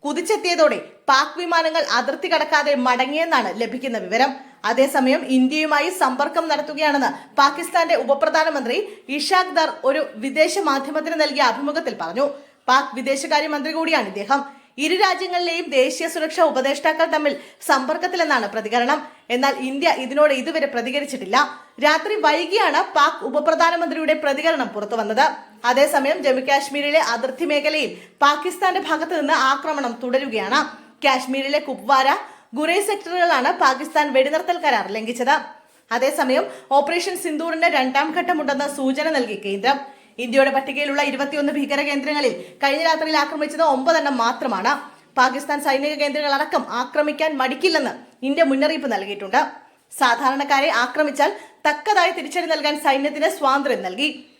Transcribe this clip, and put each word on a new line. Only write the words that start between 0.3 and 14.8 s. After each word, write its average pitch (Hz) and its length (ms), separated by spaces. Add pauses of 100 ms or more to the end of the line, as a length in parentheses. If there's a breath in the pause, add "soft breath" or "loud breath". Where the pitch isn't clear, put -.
പാക് 277 320
വിമാനങ്ങൾ 330 420 (140)
അതിർത്തി 285 360
കടക്കാതെ 294 400 (120)
മടങ്ങിയെന്നാണ് 262 640 (100)
ലഭിക്കുന്ന 233 440
വിവരം. 240 260 (380 loud breath)
അതേസമയം 262 500 (160)
ഇന്ത്യയുമായി 302 520 (120)
സമ്പർക്കം 294 500
നടത്തുകയാണെന്ന് 294 580 (300 loud breath)
പാകിസ്ഥാന്റെ 311 640
ഉപപ്രധാനമന്ത്രി 285 760 (400 loud breath)
ഇഷാഖ് 370 400
ദർ 311 140 (180)
ഒരു 294 140 (220)
വിദേശ 311 300 (140)
മാധ്യമത്തിന് 302 540
നൽകിയ 294 300
അഭിമുഖത്തിൽ - 500
പറഞ്ഞു. 190 240 (420 loud breath)
പാക് 277 300
വിദേശകാര്യമന്ത്രി 294 760
കൂടിയാണ് 320 360
ഇദ്ദേഹം. 220 300 (420 loud breath)